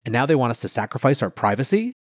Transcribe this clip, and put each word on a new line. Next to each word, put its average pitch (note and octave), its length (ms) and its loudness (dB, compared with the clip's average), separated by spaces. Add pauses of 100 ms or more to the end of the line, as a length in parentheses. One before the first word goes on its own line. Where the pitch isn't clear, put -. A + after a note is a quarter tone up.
And A#2 80 -8
now A#2+ 140 2
they D#3+ 80 2
want C3 160 4
us A2+ 120 -4
to G#2 60 -6
sacrifice B2+ 540 0
our G2 80 0
privacy C3+ 720 0